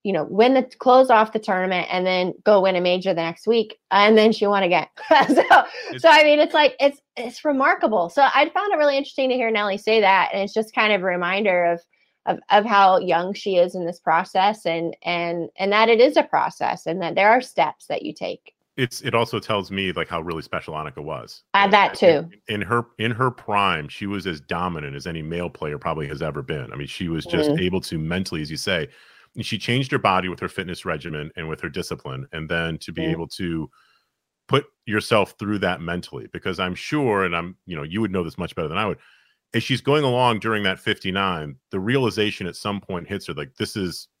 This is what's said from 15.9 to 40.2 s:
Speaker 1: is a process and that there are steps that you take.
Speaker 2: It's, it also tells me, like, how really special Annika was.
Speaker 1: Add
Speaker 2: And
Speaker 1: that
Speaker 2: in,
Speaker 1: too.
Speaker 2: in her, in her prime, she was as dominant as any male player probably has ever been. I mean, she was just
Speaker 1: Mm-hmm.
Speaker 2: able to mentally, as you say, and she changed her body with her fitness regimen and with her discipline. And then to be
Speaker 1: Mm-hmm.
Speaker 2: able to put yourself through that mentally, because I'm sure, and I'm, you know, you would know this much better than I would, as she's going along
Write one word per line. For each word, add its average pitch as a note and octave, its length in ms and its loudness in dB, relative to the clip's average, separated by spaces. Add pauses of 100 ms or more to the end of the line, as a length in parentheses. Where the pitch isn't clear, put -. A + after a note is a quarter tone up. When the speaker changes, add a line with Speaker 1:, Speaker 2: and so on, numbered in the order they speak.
Speaker 1:
is C#4+ 160 6
a C#4+ 80 4
process - 640 -4
and E3+ 140 -6
that E3+ 140 -4
there G3 160 6
are B3 100 6
steps - 460 -4
that - 160 -6
you - 100 -10
take. - 400 -12 (240)
Speaker 2:
It's, B2+ 260 -4
it B2 120 -6
also A#2 240 0
tells G2 320 -4
me, F#2+ 220 -4
like, E2 160 -6
how E2+ 120 -6
really E2 220 -8
special E2 320 -10
Annika D2+ 280 -10
was. D2 420 -12 (100)
Speaker 1:
Add G3 100 4
Speaker 2:
And G3 80 2
Speaker 1:
that G3+ 300 4
Speaker 2:
in, E3 220 6
Speaker 1:
too. E3+ 60 -16 (180)
Speaker 2:
in G#2 140 -4
her, A#2 220 0 (140)
in A2+ 140 -2
her B2 180 0
prime, F#2+ 580 0
she - 180 -10
was G2 200 -4
as D#2+ 140 -6
dominant E2 540 -6
as C#2+ 120 -12
any E2 160 -8
male E2+ 280 -6
player D2 280 -8
probably D2+ 300 -6
has D2 120 -8
ever D2 220 -6
been. C2+ 300 -8
I - 40 -14
mean, C#2+ 120 -10
she F2 200 -8
was D#2+ 160 -4
just D3+ 260 0
Speaker 1:
Mm-hmm. D#3 100 0
Speaker 2:
able F2+ 220 -2
to - 160 -8
mentally, E2 440 -4
as D2+ 80 -10
you D#2 60 -10
say, E2+ 320 -4 (480)
and A2+ 100 -8
she A2 120 -6
changed C3 340 -2
her C3+ 60 2
body F#2 300 2
with F2 120 -8
her F#2 80 -6
fitness F2+ 360 -10
regimen D2+ 520 -6
and D#2+ 120 -10
with D#2 120 -8
her E2 80 -8
discipline. C#2+ 640 -10
And D#2+ 160 -10
then E2 300 -4
to - 140 -14
be E2+ 100 -6
Speaker 1:
Mm-hmm. D#2+ 100 -2
Speaker 2:
able E2 160 -6
to E2 420 -6 (800)
put C3+ 180 0 (200)
yourself G#2 520 0
through G#2 220 -4
that F2+ 200 -2
mentally, E2 520 -8
because F2 260 -8
I'm F#2 160 -4
sure, A2+ 500 -2
and F2 120 -2
I'm, F2 200 -6 (100)
you F2 100 -8
know, D2 60 -6
you E2+ 180 -6
would G#2 120 -2
know F#2 120 -2
this D#2+ 140 -12
much F2 160 -8
better A#2+ 140 -4
than F2 100 -4
I G#2+ 80 -2
would, F2+ 120 -4 (560)
as A#2 80 0
she's B2+ 180 -4
going D3 240 2
along B2 360 2